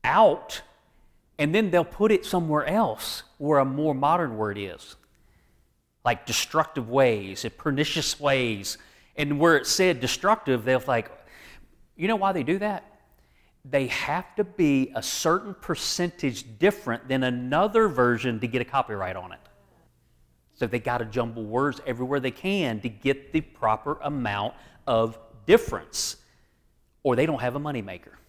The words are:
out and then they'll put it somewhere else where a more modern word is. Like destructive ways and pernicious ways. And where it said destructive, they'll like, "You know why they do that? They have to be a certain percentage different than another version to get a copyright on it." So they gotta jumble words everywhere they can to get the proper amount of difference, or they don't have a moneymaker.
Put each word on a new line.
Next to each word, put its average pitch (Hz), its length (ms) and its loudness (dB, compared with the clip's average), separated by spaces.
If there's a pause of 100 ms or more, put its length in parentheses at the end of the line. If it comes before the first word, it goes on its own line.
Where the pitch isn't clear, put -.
out - 600 4 (720)
and 147 160 0
then 208 160 2
they'll 175 160 4
put 214 260 2
it 196 140 2
somewhere 156 400 0
else 156 560 -2 (160)
where 147 220 4
a 135 60 6
more 147 280 0
modern 143 420 0
word 104 220 -2
is. 98 380 -10 (1080)
Like 120 200 -2
destructive 131 640 -2
ways 113 560 2
and 113 120 -8
pernicious 147 600 -2
ways. 123 580 -2 (380)
And 143 240 -2
where 165 160 6
it 135 100 2
said 180 360 2
destructive, 127 640 0
they'll 127 200 2
like, 120 240 0 (840)
"You 180 140 -2
know 226 80 2
why 196 160 2
they 165 100 -2
do 165 160 0
that? 202 240 -4 (800)
They 135 240 0
have - 480 -4
to 208 80 0
be 143 520 2
a 110 60 -2
certain 190 520 -2
percentage - 920 -4 (160)
different 160 480 0
than 131 160 0
another 151 640 2
version 123 540 2
to 127 60 -2
get 120 140 -2
a 117 40 -2
copyright 98 500 -4
on 90 160 -12
it." - 80 -18 (1160)
So 127 120 -4
they 120 120 -4
gotta 120 260 -2
jumble 113 400 -4
words 127 420 -2
everywhere 127 320 -2
they 127 120 -2
can 165 500 -2
to 120 80 -6
get 135 420 -4
the 160 80 0
proper 120 640 -2
amount 120 540 -4 (300)
of 113 320 2 (280)
difference, - 720 0 (840)
or 131 120 2
they 131 100 2
don't 151 140 -2
have 123 160 -4
a 143 40 -4
moneymaker. 117 560 -10 (140)